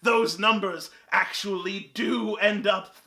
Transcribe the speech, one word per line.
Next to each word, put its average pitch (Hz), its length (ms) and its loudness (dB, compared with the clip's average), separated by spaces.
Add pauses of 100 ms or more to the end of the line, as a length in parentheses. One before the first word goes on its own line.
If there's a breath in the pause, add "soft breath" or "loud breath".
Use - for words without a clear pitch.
those 226 380 2
numbers 202 500 0 (220 loud breath)
actually 196 800 -2
do 226 420 -2
end 208 320 0
up 196 280 -2 (120)